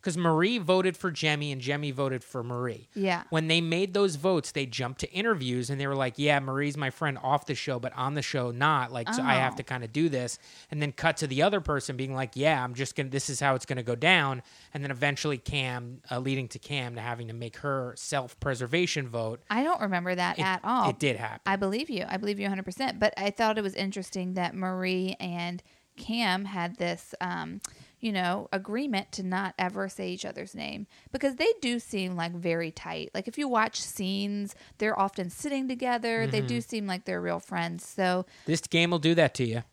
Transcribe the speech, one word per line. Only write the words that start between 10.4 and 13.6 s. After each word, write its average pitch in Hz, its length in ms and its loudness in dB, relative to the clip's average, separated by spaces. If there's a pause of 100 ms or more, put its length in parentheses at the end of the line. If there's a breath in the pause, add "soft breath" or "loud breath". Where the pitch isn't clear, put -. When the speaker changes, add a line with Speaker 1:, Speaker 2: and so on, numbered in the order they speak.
Speaker 1:
And 151 100 -4
then 143 120 0
cut 160 260 2
to 156 80 -2
the 135 160 2
other 202 180 4
person 143 360 -2
being 131 180 -4
like, 131 220 -2
"Yeah, 139 260 6
I'm 123 120 -4
just 127 200 -4
gonna, 139 160 -2
this 135 180 -2
is 131 120 -4
how 139 160 4
it's - 100 -4